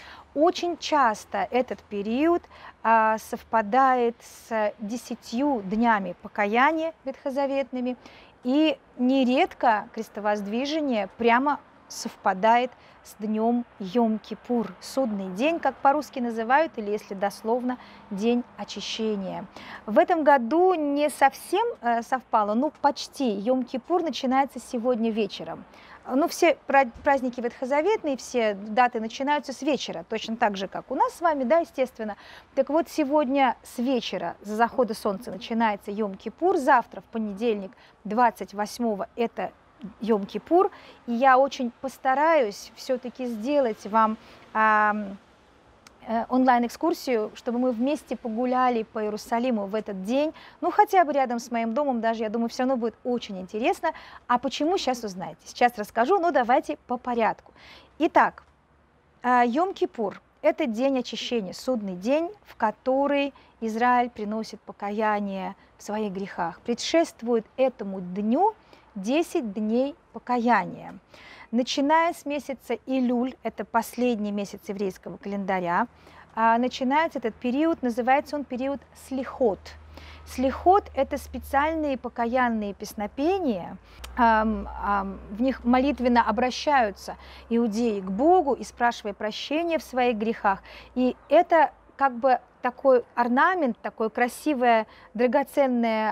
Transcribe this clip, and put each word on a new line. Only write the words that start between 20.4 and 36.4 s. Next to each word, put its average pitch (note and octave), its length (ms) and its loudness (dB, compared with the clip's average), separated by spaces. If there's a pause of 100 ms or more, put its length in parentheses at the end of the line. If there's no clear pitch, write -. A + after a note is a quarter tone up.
не D4 340 0
совсем, E4+ 560 0 (160)
э, A#3 220 0
совпало, A3 500 -2
но C#4 180 0 (100)
почти. C4+ 580 -2
Йом-Кипур B3+ 640 -2
начинается C4 560 -2
сегодня A#3 520 -2
вечером. G3 520 -6 (440)
Ну, C#4 200 0
все - 380 2
пра-, C4+ 260 2 (120)
праздники C4 380 0
ветхозаветные, C#4+ 760 -2
все A3 380 -2
даты A3 440 0
начинаются C4+ 540 -4
с - 80 -12
вечера, G#3 480 -2
точно A3+ 260 -6
так G#3 220 0
же, F#3+ 100 -6
как - 220 -12
у B3+ 60 -6
нас A4+ 180 -2
с - 80 -14
вами, D4+ 220 0
да, D4+ 160 4
естественно. A#3 560 -4 (400)
Так C4+ 140 0
вот, D4+ 200 2
сегодня C#4 720 2
с - 140 -14
вечера, A#3 640 -2
с G3+ 60 -16
захода A3+ 460 0
солнца, G3+ 380 -6
начинается G#3+ 600 -2
Йом-Кипур, G#3+ 680 -2